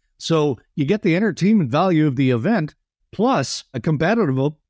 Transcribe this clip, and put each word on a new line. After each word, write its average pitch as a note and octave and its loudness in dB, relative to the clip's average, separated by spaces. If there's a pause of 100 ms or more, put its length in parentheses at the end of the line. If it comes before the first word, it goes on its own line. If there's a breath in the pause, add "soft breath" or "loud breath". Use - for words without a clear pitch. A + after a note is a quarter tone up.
(160)
So D3+ -2 (160)
you C#3 -2
get G#3 0
the E3 2
entertainment F#3+ 2
value D#3 2
of C3 -2
the C3 2
event, D3+ -2 (380)
plus G#3 -2 (100)
a A2+ -8
competitive, D3+ 0 (160)